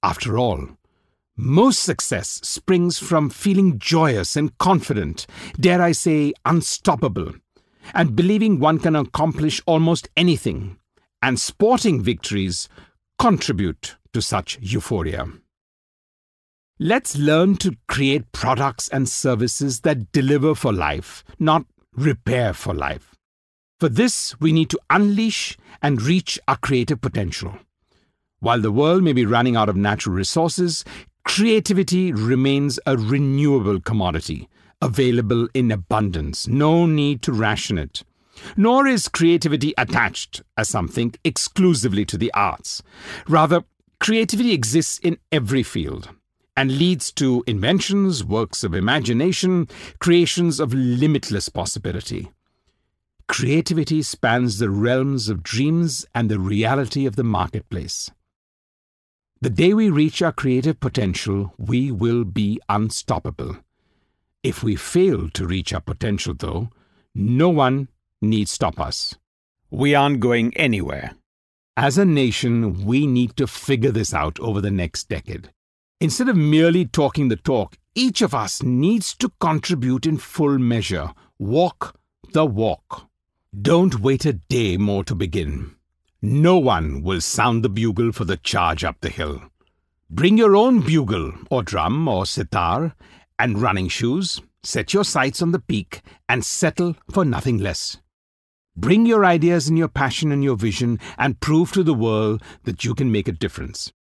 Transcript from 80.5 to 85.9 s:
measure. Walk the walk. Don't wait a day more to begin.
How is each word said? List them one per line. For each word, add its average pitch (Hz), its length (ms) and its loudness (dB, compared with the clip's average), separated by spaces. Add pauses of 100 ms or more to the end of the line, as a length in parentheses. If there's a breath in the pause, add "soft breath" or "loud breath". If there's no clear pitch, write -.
measure. 101 540 -2 (260 soft breath)
Walk 147 640 -2 (320)
the 156 140 2
walk. 107 640 -4 (520)
Don't 160 380 4
wait 131 260 0
a 151 60 2
day 107 460 -2
more 101 260 0
to - 100 -6
begin. 82 640 -6 (460)